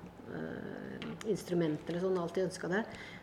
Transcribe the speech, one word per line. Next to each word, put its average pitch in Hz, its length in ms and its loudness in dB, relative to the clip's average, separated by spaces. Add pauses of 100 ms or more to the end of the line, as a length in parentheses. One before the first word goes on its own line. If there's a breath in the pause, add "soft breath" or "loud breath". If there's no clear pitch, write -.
(340)
eh, - 960 -4
instrument 170 480 4 (100)
eller 175 120 0
sånn, 190 180 4
alltid 180 300 2
ønsket - 220 -2
det. 214 160 4 (360 loud breath)